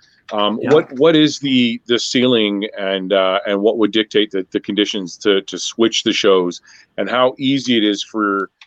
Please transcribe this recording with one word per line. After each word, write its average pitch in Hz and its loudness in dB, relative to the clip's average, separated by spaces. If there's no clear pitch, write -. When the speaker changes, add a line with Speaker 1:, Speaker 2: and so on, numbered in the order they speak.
Speaker 1:
Um, 104 -2
Speaker 2:
Yeah. 123 -2
Speaker 1:
what, 143 2
what 160 4
is 156 2
the, 123 0
the 120 0
ceiling 110 0
and, 95 -4
uh, 95 2
and 101 -2
what 110 2
would 104 2
dictate 107 0
the, 95 -4
the 104 -2
conditions 98 -4
to, 98 0
to - -12
switch - -2
the 110 -2
shows, 95 2
and 101 -4
how 127 0
easy 131 0
it 107 2
is 104 0
for, 101 -4